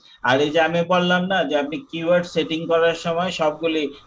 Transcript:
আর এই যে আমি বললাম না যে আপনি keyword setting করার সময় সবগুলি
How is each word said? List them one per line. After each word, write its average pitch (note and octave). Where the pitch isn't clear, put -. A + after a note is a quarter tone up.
আর B2+
এই D3+
যে D#3
আমি E3
বললাম F3+
না F#3+
যে C#3+
আপনি D3
keyword E3
setting D#3+
করার E3
সময় E3+
সবগুলি D#3